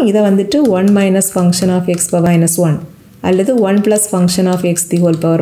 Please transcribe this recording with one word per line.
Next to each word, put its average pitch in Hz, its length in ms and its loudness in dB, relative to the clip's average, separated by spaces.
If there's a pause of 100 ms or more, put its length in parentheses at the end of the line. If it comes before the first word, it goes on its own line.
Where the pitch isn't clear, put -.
இதை 208 180 2
வந்துட்டு 196 300 0 (200)
one 190 100 2 (120)
minus 190 360 0
function 180 400 0
of 180 200 -2
x - 160 -4
power 175 180 0
minus 165 240 2 (140)
one 151 100 0 (500)
அல்லது 185 240 0 (160)
one 196 100 0 (100)
plus 208 160 2 (100)
function 180 400 0
of 180 80 -2 (100)
x - 200 -4
the 175 120 0
whole 165 200 0
power 165 180 0